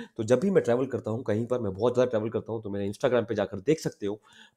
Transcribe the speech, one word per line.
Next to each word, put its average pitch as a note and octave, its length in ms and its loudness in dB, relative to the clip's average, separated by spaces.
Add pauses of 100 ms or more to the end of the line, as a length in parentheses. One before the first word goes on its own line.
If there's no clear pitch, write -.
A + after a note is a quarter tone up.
(160)
तो A#2 60 -2
जब B2 180 4
भी G3 100 2
मैं F3 140 4
ट्रैवल B2 220 2
करता G#2+ 240 -4
हूँ A#2 120 -2
कहीं A2 240 0
पर, A#2+ 120 0
मैं G2+ 160 -4
बहुत A2+ 200 2
ज़्यादा B2 160 4
ट्रैवल A2 180 0
करता G#2+ 240 -4
हूँ, A2+ 100 -6
तो G#2 80 -8
मेरे G2+ 200 -2
Instagram A#2 380 0
पे A2 60 -2
जाकर G2+ 260 -2
देख D3+ 200 2
सकते - 260 -6
हो। G#2 140 -4 (360)